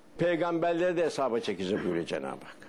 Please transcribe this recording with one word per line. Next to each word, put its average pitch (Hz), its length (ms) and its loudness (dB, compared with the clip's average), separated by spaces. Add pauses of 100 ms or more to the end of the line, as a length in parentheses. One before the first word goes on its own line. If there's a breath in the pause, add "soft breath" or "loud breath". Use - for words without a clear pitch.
(180)
peygamberleri 170 800 2
de 175 80 2
hesaba 127 360 0
çekecek 98 440 -2
buyuruyor 85 220 0
Cenab-ı 67 380 -6
Hak. - 120 -16 (120)